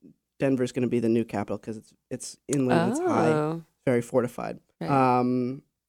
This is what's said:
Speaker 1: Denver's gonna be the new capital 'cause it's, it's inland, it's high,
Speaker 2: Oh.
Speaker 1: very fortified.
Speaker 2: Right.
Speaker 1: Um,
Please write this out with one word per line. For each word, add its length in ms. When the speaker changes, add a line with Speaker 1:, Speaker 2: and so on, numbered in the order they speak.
Speaker 1:
Denver's 320
gonna 160
be 120
the 100
new 140
capital 360
'cause 180
it's, 160
it's 280
inland, 460
it's 60
high, 300
Speaker 2:
Oh. 320
Speaker 1:
very 160
fortified. 580
Speaker 2:
Right. 100
Speaker 1:
Um, 720